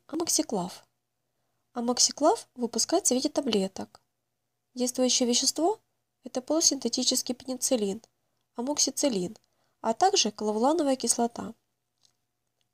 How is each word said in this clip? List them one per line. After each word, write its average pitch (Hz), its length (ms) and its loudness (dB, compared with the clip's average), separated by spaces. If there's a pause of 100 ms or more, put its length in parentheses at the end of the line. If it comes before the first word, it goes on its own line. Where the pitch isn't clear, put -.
амоксиклав. 294 760 -4 (880)
Амоксиклав 247 840 2
выпускается 247 580 0
в - 20 2
виде 277 120 0
таблеток. 214 760 -4 (720)
Действующее 247 540 0
вещество — 302 500 0 (460)
это 254 180 -8
полусинтетический 262 920 0
пенициллин, 226 680 -2 (540)
амоксициллин, 247 800 -2 (440)
а 226 140 0
также 370 380 4
клавулановая 262 640 0
кислота. 233 580 -2 (1200)